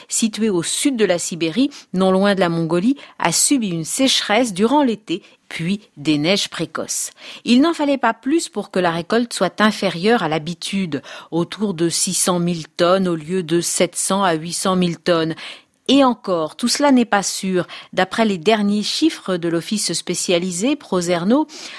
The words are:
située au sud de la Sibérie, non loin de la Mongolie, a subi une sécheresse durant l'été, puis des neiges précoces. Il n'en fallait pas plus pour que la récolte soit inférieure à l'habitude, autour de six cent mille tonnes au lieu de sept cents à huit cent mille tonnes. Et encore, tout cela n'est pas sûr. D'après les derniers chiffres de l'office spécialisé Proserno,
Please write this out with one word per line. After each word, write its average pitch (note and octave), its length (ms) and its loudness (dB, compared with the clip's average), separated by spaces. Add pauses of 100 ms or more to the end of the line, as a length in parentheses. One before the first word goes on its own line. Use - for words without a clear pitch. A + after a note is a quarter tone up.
située A3 420 -2
au E3+ 120 0
sud - 340 -2
de G#3+ 100 4
la F3 120 0
Sibérie, E3+ 520 -2 (240)
non F#3 160 4
loin G3 240 4
de F#3 60 0
la F3 100 2
Mongolie, F3 480 0 (200)
a E3 140 0
subi A3+ 380 2
une E3 140 -4
sécheresse A#3+ 680 0
durant A3+ 300 2
l'été, G#3 400 -2 (260)
puis F3+ 320 -4 (160)
des D3+ 220 0
neiges F#3 320 0
précoces. - 640 -6 (320)
Il B3 180 4
n'en E4+ 100 2
fallait C#4+ 240 0
pas A#3 160 0
plus D4+ 380 -2
pour - 200 -8
que F#3 100 0
la F3 100 2
récolte E3+ 420 -2
soit F#3 300 0
inférieure G3+ 600 2
à D#3+ 60 -2
l'habitude, D#3+ 720 -4 (300)
autour F3+ 420 -2
de E3+ 160 0
six E3+ 260 -2
cent F3+ 260 0
mille E3+ 280 -4
tonnes F3+ 400 2
au E3+ 60 0
lieu E3 280 -4
de E3+ 200 0
sept - 340 -2
cents G3 280 -2
à E3+ 100 2
huit E3 180 -6
cent F#3+ 240 0
mille F3 220 0
tonnes. D#3+ 360 0 (520)
Et C#4 160 6
encore, F#3 540 -2
tout - 100 -4
cela C#4+ 260 2
n'est B3 120 6
pas G3+ 180 2
sûr. F#3 440 -2 (260)
D'après F#3 320 0
les G3 140 0
derniers G#3 440 2
chiffres - 540 -2
de E3+ 120 -4
l'office E3+ 440 -2
spécialisé F3+ 840 -2
Proserno, F3+ 720 0 (320)